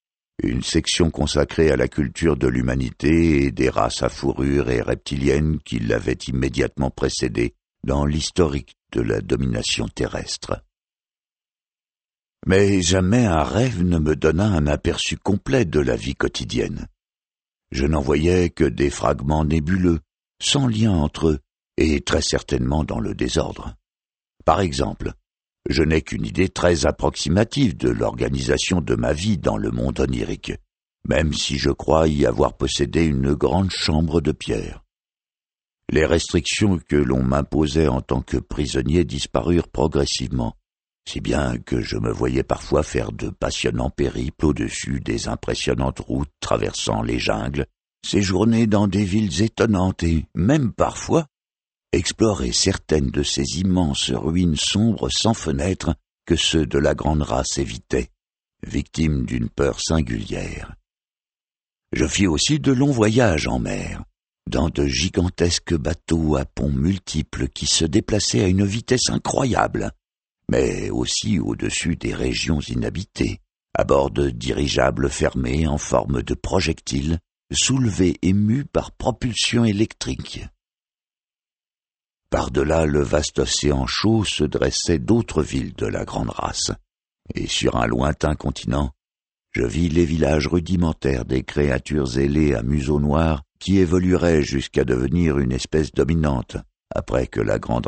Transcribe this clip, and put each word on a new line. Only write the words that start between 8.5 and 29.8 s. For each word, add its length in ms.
de 100
la 200
domination 680
terrestre. 720
Mais 360
jamais 440
un 180
rêve 400
ne 160
me 180
donna 300
un 200
aperçu 480
complet 480
de 160
la 160
vie 180
quotidienne. 760
Je 140
n'en 160
voyais 480
que 160
des 240
fragments 560
nébuleux, 560
sans 260
lien 240
entre 380
eux, 100
et 240
très 200
certainement 600
dans 160
le 160
désordre. 600
Par 160
exemple, 540
je 140
n'ai 180
qu'une 240
idée 240
très 360
approximative 920
de 100
l'organisation 920
de 140
ma 180
vie 240
dans 180
le 160
monde 300